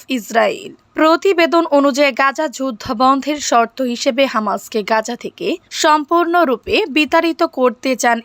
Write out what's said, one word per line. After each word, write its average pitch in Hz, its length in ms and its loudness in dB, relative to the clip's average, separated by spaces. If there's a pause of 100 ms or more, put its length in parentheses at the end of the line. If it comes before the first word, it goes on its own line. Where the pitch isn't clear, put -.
ইসরায়েল। 220 640 -2 (220)
প্রতিবেদন 330 760 2
অনুযায়ী 277 420 2
গাজা 269 360 0
যুদ্ধ 262 360 -8 (100)
বন্ধের 269 480 0
শর্ত 233 400 0
হিসেবে 254 440 -2
হামাসকে 214 560 -4
গাজা 220 340 -2
থেকে - 320 -10 (260)
সম্পূর্ণরূপে 311 1040 0 (140)
বিতাড়িত 320 520 0 (100)
করতে 254 440 -2
চান 233 280 0